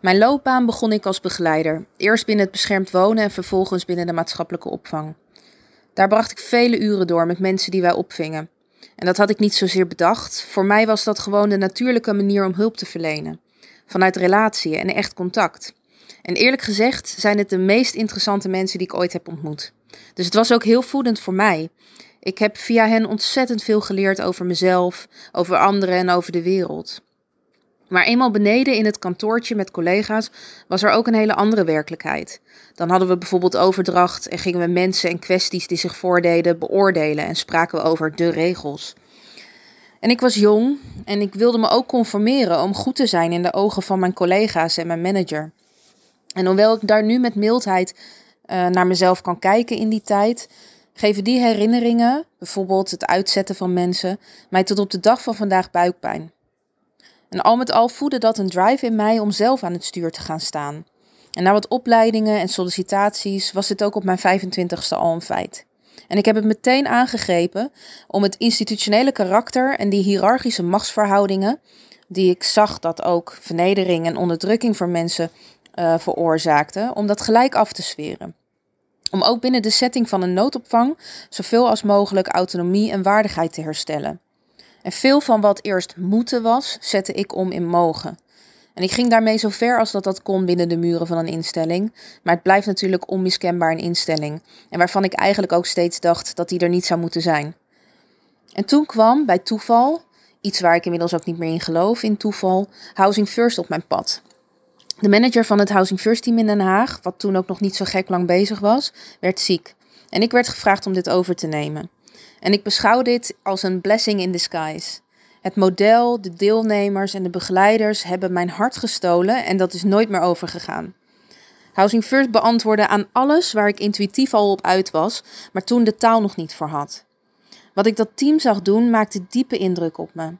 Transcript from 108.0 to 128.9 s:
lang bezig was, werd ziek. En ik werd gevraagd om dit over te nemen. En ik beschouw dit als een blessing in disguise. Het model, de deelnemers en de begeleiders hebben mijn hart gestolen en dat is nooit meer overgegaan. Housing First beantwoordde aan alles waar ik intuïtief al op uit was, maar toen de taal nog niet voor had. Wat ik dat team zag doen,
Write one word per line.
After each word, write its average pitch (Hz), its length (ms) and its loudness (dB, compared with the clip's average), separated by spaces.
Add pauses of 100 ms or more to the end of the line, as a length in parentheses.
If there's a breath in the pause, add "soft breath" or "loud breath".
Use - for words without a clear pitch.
lang 180 180 0
bezig 196 320 2
was, 220 340 0 (280 loud breath)
werd 185 200 -2
ziek. - 340 -2 (340 soft breath)
En - 140 -2
ik 233 80 0
werd 247 180 2
gevraagd - 380 0
om 196 60 -2
dit 185 180 -2
over 180 240 0
te - 120 -8
nemen. 151 440 -6 (500 loud breath)
En 190 120 0
ik 202 100 0
beschouw 226 400 2
dit 240 400 -2
als 190 200 -4
een 185 180 -2
blessing 208 400 0
in 185 120 -2
disguise. 160 680 -6 (400 soft breath)
Het - 160 -6
model, 214 640 4
de 180 140 -12
deelnemers 202 800 0
en 196 80 -6
de 180 80 -2
begeleiders 202 720 2
hebben 180 300 -4
mijn 175 180 -2
hart 226 260 -2
gestolen 190 680 0
en 185 120 -2
dat 185 180 0
is 175 80 -10
nooit 208 260 4
meer 196 120 -2
overgegaan. 170 720 -4 (800 soft breath)
Housing 208 320 2
First 269 260 2
beantwoordde 220 580 2
aan 202 240 0
alles 294 400 2
waar 208 160 2
ik 202 120 -2
intuïtief 208 540 0
al 208 160 4
op 190 120 0
uit 185 280 0
was, 165 320 -2 (300 loud breath)
maar - 120 -6
toen 240 200 2
de 220 120 0
taal 226 240 4
nog 202 160 -4
niet 160 180 -10
voor 151 140 -8
had. 147 360 -8 (720 soft breath)
Wat 202 120 2
ik 220 100 2
dat 220 180 -2
team 302 260 2
zag 202 220 0
doen, 220 280 2